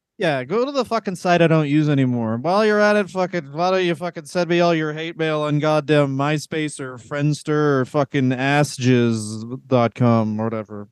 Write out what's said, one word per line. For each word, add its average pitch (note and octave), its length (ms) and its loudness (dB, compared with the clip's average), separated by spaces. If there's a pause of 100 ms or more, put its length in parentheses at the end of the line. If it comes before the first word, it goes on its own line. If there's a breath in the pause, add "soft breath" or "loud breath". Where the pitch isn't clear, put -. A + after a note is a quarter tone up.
(180)
Yeah, D3 260 -2
go G#3 220 -2
to D4 60 -6
the C4 140 -2
fucking G#3+ 300 -4
site F3 260 2
I E3 60 6
don't D#3 200 2
use D3+ 220 2
anymore. B2 480 0
While F3+ 260 0
you're G#3 160 2
at G#3 160 4
it, G3+ 140 0
fucking, F3+ 440 -4
why F3 180 0
don't F#3 120 2
you F3 120 0
fucking E3+ 300 -10
send E3+ 260 -4
me F3 80 2
all E3+ 160 4
your D#3 180 -2
hate D#3+ 240 -10
mail D#3 240 -2
on D3 160 0
goddamn D3 580 2
MySpace D3 640 -4
or B2+ 180 -12
Friendster D3 840 0
or B2 40 -2
fucking C3+ 460 0
ass C#3 460 0
jizz A#2 880 0
dot A#2+ 280 2
com A2+ 440 2
or A2 60 -4
whatever. G#2+ 460 -10